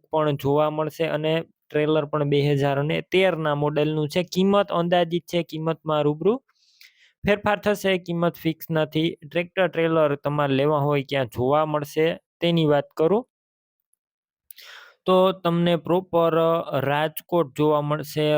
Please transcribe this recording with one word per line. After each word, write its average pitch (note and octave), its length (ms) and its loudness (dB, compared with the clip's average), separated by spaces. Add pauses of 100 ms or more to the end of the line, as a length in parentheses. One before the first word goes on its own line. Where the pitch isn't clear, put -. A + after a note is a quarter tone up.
(120)
પણ D3+ 300 0
જોવા D3 300 2
મળશે D#3 380 -4
અને D3+ 240 -2 (360)
ટ્રેલર D3+ 420 0
પણ D3 200 -2
બે C#3+ 140 2
હજાર C#3+ 380 0
અને E3 140 -2 (140)
તેરના D#3+ 440 0
મોડલનું D3+ 580 -2
છે. F#3 100 0
કિંમત G3 460 2 (100)
અંદાજિત F3 520 0
છે, F3 120 -2
કિંમતમાં D#3 640 -4
રૂબરૂ E3 300 0 (840)
ફેરફાર G#3 360 0
થશે, G3+ 320 -2 (140)
કિંમત E3+ 320 -2
ફિક્સ - 320 -6
નથી. D#3 400 -2 (200)
ટ્રેક્ટર F3 380 -2
ટ્રેલર D#3+ 440 2 (120)
તમારે C#3+ 360 0
લેવા D3 280 2
હોય C#3+ 220 0
ક્યાં C3+ 260 -4
જોવા C#3+ 300 0
મળશે D3+ 400 -2 (340)
તેની E3 320 2
વાત C#3+ 160 2 (100)
કરું F#3 260 2 (1800)
તો F#3 120 4 (260)
તમને E3+ 340 2
પ્રોપર E3 560 0 (560)
રાજકોટ D#3 580 -2 (100)
જોવા D3+ 320 2
મળશે. D3+ 360 -4 (120)